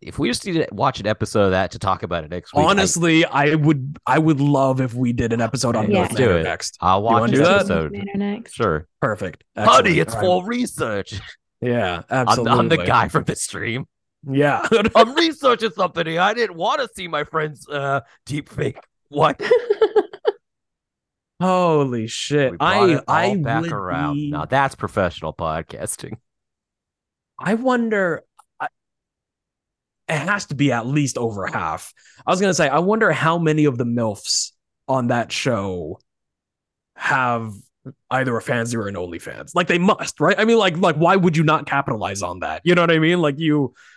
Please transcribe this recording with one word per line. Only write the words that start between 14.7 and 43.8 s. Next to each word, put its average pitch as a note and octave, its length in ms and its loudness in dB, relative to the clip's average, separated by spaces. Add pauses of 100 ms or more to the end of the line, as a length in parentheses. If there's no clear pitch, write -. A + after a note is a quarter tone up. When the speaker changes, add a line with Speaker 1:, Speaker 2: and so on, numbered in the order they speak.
Speaker 2:
<laughs> A3 140 0
Speaker 1:
I'm A3+ 180 6
researching C#4 560 0
something. F3 480 -4
I F#3+ 160 2
didn't A3 240 -4
wanna A#3+ 380 -2
see F#3 120 -10
my D3+ 160 -4
friend's, D3+ 460 -6
uh, C#3 300 -2 (260)
deep - 240 -8
fake. - 300 -6 (300)
What? D3+ 380 0
Speaker 3:
<laughs> - 40 4 (1900)
Speaker 2:
Holy D#3+ 680 2
shit. C#3 440 0
Speaker 1:
We - 60 -10
brought F#3+ 320 4
Speaker 2:
I, E3 40 4
Speaker 1:
it C#3 140 0
all C#3+ 80 2
Speaker 2:
I F#3 200 0
Speaker 1:
back A#2 280 0
Speaker 2:
would E3+ 80 -6
Speaker 1:
around. E2+ 440 -4
Speaker 2:
be - 140 -4
Speaker 1:
Now D#2 160 -6
that's C3+ 300 0
professional F2 580 -4
podcasting. - 840 -8 (1200)
Speaker 2:
I F#3 160 -2
wonder, A3+ 640 0 (380)
I, D3+ 80 -6 (1400)
it D#3+ 120 -2
has F#3+ 280 -2
to D3 80 -8
be C3+ 160 2
at A#2 140 -2
least C#3 320 -2
over G#2 300 -4
half. E2 460 -6 (340)
I - 40 4
was F#3 100 0
gonna G3 120 2
say, D3+ 160 2
I C3+ 100 2
wonder G#3 320 2
how D#3 280 2
many D#3 260 2
of B2+ 140 2
the B2 60 -2
milfs A#2 640 -4 (360)
on C3 200 0
that A#2+ 240 0
show F#2+ 680 -4 (960)
have A#2+ 580 -2 (580)
either B2+ 260 0
a A2 60 -6
Fansy A#2+ 320 -2
or G#2+ 120 -4
an G2+ 60 -8
OnlyFans. F2 600 -10
Like, F3 100 2
they F3 140 2
must, G3+ 400 0
right? F3+ 200 4
I G#3+ 60 2
mean, A3+ 140 6
like, F#3+ 180 2
like, F3 200 2
why E3+ 180 4
would F3+ 200 4
you D#3+ 80 4
not D#3 220 2
capitalize G#2 560 -4
on F2+ 200 -8
that? D#2 220 -8
You F3 120 4
know F3 60 4
what E3+ 100 4
I D#3+ 80 4
mean? E3 220 2
Like, D3 180 0
you, D3+ 340 0 (240)